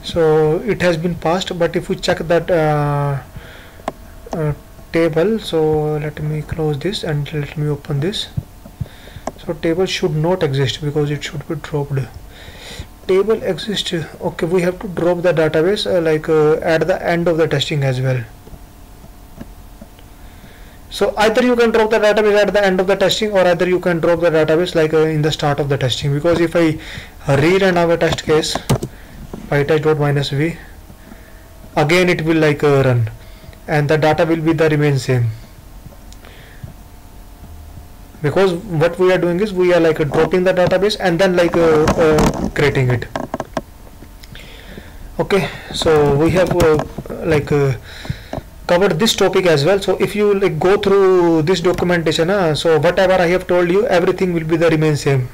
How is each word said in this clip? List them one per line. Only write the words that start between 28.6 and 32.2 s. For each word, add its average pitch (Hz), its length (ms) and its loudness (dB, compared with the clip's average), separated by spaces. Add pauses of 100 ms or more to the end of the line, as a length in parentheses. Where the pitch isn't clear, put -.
pytest 147 360 0
dot 156 140 2
minus 143 320 0
v, 160 260 -2 (1200)
again 175 340 2
it 160 120 0